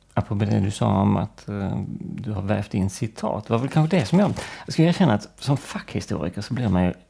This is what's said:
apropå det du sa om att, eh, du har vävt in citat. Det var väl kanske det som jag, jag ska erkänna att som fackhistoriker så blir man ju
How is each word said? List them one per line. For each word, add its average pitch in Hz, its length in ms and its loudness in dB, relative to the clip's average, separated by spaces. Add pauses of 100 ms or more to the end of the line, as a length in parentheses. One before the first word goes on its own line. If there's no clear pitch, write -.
(140)
apropå 104 320 0
det 107 140 2
du 98 120 2
sa 101 300 2
om 101 160 4
att, - 320 -6
eh, 98 280 -4 (220)
du - 320 -8
har 98 100 -4
vävt 101 320 -2
in 101 160 0
citat. - 580 -6
Det 113 60 0
var 113 60 4
väl 131 100 -2
kanske 156 280 2
det 127 80 2
som 170 140 4
jag, 143 140 2 (320)
jag - 80 -10
ska 160 100 4
erkänna 170 300 4
att - 160 -2 (100)
som 139 180 2
fackhistoriker - 840 -6
så - 120 -8
blir 120 160 0
man 90 160 4
ju 87 80 2 (160)